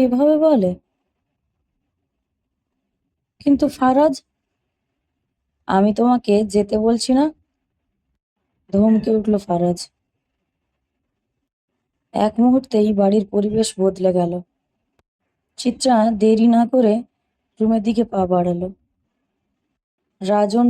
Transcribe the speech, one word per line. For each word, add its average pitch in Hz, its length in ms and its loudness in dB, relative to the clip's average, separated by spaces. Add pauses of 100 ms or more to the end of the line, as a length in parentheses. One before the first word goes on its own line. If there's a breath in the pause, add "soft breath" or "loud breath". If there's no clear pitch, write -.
এভাবে 277 320 2
বলে? 285 320 0 (2750)
কিন্তু 285 280 0
ফারাজ, 277 460 0 (1500)
আমি 196 260 2
তোমাকে 240 400 0 (200)
যেতে 208 240 -2
বলছি 226 360 -2
না, 269 100 2 (1500)
ধমকে 220 480 2
উঠল 208 200 -2
ফারাজ। 175 400 -2 (2250)
এক 214 260 -2
মুহূর্তেই 247 520 2
বাড়ির 202 400 0
পরিবেশ 214 360 -2 (100)
বদলে 190 340 0
গেল। 175 200 -2 (1300)
চিত্রা 247 380 -2 (240)
দেরি 220 280 4
না 233 180 4
করে 233 280 2 (640)
রুমের 220 220 0
দিকে 226 220 -2
পা 196 220 -4
বাড়ালো। 175 420 -2 (1500)
রাজন 208 500 0